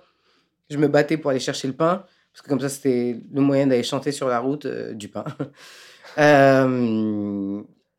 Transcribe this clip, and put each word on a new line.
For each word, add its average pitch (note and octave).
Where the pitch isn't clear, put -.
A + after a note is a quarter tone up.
Je D3
me D3
battais D3
pour D3+
aller C3
chercher C3+
le C3+
pain, E3+
parce -
que -
comme C3
ça, C#3
c'était B2
le C3+
moyen C#3
d'aller B2
chanter C#3
sur C#3
la A#2
route, C#3
euh, A#2
du G#2
pain. -
<laughs> C#3
Euh, A2